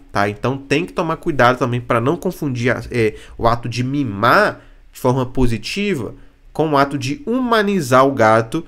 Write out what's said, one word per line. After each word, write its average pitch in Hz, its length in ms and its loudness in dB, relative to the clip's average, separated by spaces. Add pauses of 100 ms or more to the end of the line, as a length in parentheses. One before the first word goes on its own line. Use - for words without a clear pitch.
(120)
tá? 104 160 0
Então 120 300 -4
tem 143 260 -2
que 180 80 -10
tomar 160 240 -4
cuidado 127 420 2
também 123 220 -2
pra 120 200 -2
não 139 160 0
confundir 127 600 -4
a, 113 140 -8
é, 110 240 0 (240)
o 113 80 -2
ato 117 220 0
de 117 140 -4
mimar 131 800 0 (320)
de - 60 -20
forma 127 260 0
positiva 120 880 -2 (420)
com 156 140 0
o 143 80 4
ato 139 180 2
de 123 300 -6
humanizar 202 800 2
o 139 60 2
gato 117 560 2